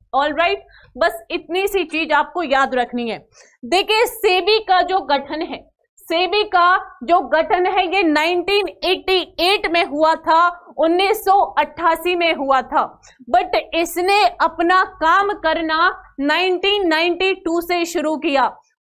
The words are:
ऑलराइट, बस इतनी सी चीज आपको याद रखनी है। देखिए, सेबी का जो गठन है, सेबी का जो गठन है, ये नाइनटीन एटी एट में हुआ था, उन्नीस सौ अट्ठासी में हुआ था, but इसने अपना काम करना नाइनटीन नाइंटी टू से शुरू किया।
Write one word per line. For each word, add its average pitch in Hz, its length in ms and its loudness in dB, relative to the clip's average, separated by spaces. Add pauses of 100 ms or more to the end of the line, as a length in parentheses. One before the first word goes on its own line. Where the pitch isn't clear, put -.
(140)
ऑलराइट, 311 520 -2 (300)
बस 320 340 -2
इतनी 349 380 -4
सी 370 160 -2
चीज 311 280 -4
आपको 302 300 0
याद 262 320 0
रखनी 240 360 -4
है। 185 160 -10 (380)
देखिए, 403 420 2
सेबी 392 520 0
का 370 240 2
जो 381 180 -2
गठन 277 420 -4
है, - 280 -12 (260)
सेबी 359 480 0
का 381 580 0
जो 339 180 2
गठन 320 460 0
है, 370 300 0
ये 403 60 2
नाइनटीन 349 640 0
एटी 370 720 -2
एट 370 260 2
में 339 180 0
हुआ 311 300 2
था, 330 640 0
उन्नीस 359 460 0
सौ 392 160 4
अट्ठासी 330 760 0
में 339 180 0
हुआ 269 280 0
था, 262 380 -4 (320)
but 320 240 2 (180)
इसने 359 520 2
अपना 349 580 2
काम 392 480 0
करना 320 720 -2 (180)
नाइनटीन 359 680 0
नाइंटी 349 460 0
टू 339 260 -4
से 339 240 -2
शुरू 311 320 -2
किया। 269 400 -2 (260)